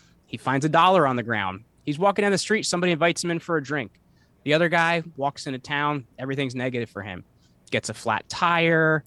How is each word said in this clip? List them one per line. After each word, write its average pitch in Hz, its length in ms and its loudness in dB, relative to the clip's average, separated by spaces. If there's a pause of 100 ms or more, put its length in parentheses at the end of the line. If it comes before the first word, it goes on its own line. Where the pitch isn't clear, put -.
(260)
He - 100 -14
finds 135 280 0
a 156 40 2
dollar 165 360 6
on 131 120 2
the 117 80 -4
ground. 101 400 -4 (200)
He's 143 140 -4
walking 202 240 2
down 202 80 2
the 190 80 2
street, 214 240 -2
somebody 180 300 0
invites 165 320 0
him 175 80 -2
in 165 80 -2
for 165 160 -2
a 151 60 0
drink. 135 280 -6 (540)
The 143 100 2
other 165 140 4
guy 170 340 2 (140)
walks 139 320 -4
into 131 100 -6
town, 147 480 -2 (100)
everything's 131 380 -4
negative 123 360 -4
for 101 120 -10
him. 92 220 -10 (480)
Gets 113 160 -2
a 107 60 -6
flat - 340 -4
tire, 165 800 2